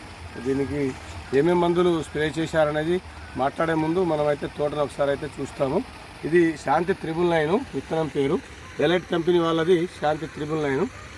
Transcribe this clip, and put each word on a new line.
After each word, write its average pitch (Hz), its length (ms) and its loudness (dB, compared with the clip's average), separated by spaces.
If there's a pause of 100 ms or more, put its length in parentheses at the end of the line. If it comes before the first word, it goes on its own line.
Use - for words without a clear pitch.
(440)
దీనికి 135 480 0 (420)
ఏమేం 175 260 6
మందులు 175 420 4
స్ప్రే 151 360 -2
చేశారనేది 156 640 2 (340)
మాట్లాడే 151 380 0
ముందు 160 300 2
మనమైతే 151 420 2
తోటను 147 360 -2
ఒకసారి 139 280 0
అయితే 139 180 -2 (120)
చూస్తాము. 143 600 -2 (220)
ఇది 165 320 4
శాంతి 165 380 0
త్రిబుల్ 170 360 0
నైన్ 160 200 2
విత్తనం 160 560 -2
పేరు, 143 320 0 (420)
ఎలైట్ 165 320 2
కంపెనీ 175 260 4
వాళ్ళది 165 480 2
శాంతి 156 400 -2
త్రిబుల్ 151 360 -4
నైన్. 143 240 0 (320)